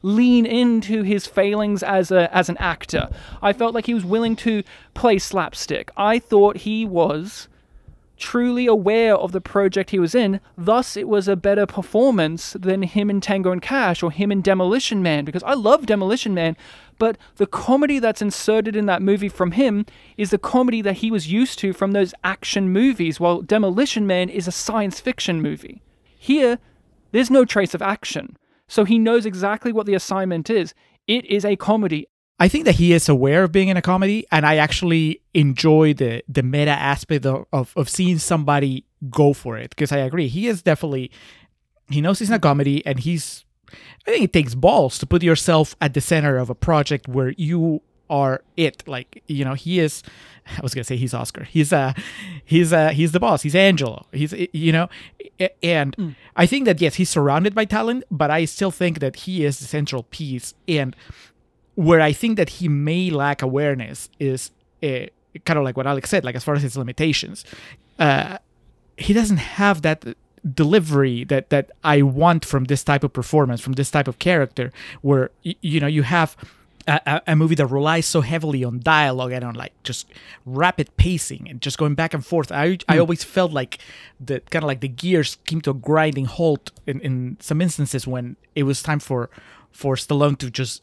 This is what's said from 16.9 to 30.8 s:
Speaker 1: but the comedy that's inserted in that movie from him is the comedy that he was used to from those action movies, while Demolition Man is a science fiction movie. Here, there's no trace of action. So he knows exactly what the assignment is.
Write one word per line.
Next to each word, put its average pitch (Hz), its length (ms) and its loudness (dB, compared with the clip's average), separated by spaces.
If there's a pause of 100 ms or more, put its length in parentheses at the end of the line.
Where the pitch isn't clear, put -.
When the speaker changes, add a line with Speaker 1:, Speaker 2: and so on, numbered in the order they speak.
Speaker 1:
but 226 200 0 (180)
the 202 100 2
comedy 277 520 0
that's 220 240 0
inserted 214 520 -2
in 208 120 0
that 190 160 0
movie 196 260 2
from 180 240 -2
him 208 320 2 (320)
is 202 140 -2
the 202 80 2
comedy 247 420 0
that 196 140 -2
he 226 160 -4
was 165 200 -4
used 233 280 0
to 196 160 -2
from 196 180 -2
those 196 220 2 (100)
action 190 460 -2
movies, 190 500 2
while 175 220 2
Demolition 208 640 0
Man 180 240 0
is 180 180 -4
a 180 40 -6
science 208 460 -4
fiction 170 440 -4
movie. - 400 -8 (360)
Here, 254 400 2 (540)
there's 233 180 2
no 262 140 8
trace 202 300 0
of 165 80 -6
action. - 560 -8 (280)
So - 180 2
he 226 140 4
knows 226 280 2
exactly 202 460 -4
what 214 120 0
the 202 100 0
assignment 185 540 -2
is. 202 240 0 (340)